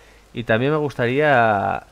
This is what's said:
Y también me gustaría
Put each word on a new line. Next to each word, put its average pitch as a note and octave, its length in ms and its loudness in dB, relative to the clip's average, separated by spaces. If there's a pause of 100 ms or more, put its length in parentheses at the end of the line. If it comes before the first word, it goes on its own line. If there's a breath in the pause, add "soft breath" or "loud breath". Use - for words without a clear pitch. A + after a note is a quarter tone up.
(320 loud breath)
Y A#2 120 -10
también A#2 280 0
me D#3 60 0
gustaría A#2+ 1160 0